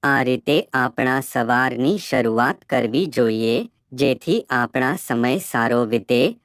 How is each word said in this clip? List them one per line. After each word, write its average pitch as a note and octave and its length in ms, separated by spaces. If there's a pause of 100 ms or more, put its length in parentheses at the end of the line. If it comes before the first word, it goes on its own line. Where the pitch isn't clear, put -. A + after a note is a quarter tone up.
આ C#3 180
રીતે B2+ 520
આપણા B2+ 480
સવારની B2+ 760
શરૂઆત A#2+ 640
કરવી B2 440
જોઈએ, A#2 640 (240)
જેથી C#3 560
આપણા B2+ 460
સમય B2 420
સારો A#2+ 480
વીતે. A#2+ 360 (240)